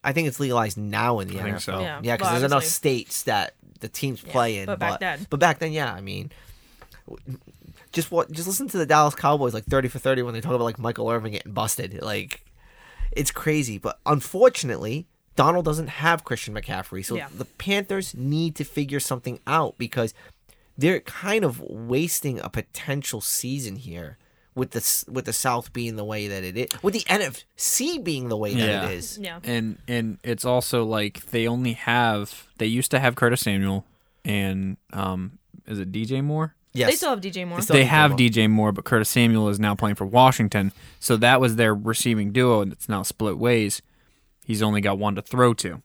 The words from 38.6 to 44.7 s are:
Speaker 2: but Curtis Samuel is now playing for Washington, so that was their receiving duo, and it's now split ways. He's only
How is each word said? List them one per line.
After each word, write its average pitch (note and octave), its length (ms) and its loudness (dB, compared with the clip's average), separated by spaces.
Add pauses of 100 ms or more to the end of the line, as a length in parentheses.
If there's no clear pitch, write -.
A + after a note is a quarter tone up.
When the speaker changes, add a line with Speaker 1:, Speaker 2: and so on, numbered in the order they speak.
Speaker 2:
but G2+ 120 -6
Curtis A2 240 2
Samuel A2+ 400 4
is G2+ 120 0
now G#2 160 2
playing G#2 200 0
for G2 100 -4
Washington, G#2+ 640 6 (280)
so A#2 160 2
that B2 240 6
was A#2 160 4
their A2 180 6
receiving G#2+ 580 0
duo, A#2+ 300 6
and G2 100 -2
it's - 160 -12
now G2 140 -2
split F#2+ 360 -4
ways. A2 420 2 (640)
He's G#2+ 180 -2
only G#2+ 180 2